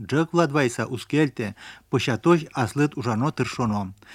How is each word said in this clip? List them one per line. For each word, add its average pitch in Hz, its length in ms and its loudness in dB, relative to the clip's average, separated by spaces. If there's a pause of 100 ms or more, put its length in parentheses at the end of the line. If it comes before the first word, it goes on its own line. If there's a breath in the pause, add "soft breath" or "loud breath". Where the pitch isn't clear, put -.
джык 143 320 -2
владвайса 143 540 2
ускельте, 127 680 -2 (340 loud breath)
пощатой 151 600 2
аслыт 143 440 0
ужано 120 360 -2
тыршоно. 107 600 -2 (220 loud breath)